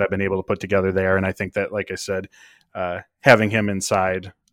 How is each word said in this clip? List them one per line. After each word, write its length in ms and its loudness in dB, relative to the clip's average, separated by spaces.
that 60 2
I've 40 -6
been 100 -2
able 180 0
to 80 -6
put 140 -2
together 320 0
there. 240 2
And 100 0
I 60 0
think 200 -8
that, 200 -4
like 200 -6
I 20 -8
said, 340 -8
uh, 260 -6
having 300 6
him 180 0
inside, 640 -2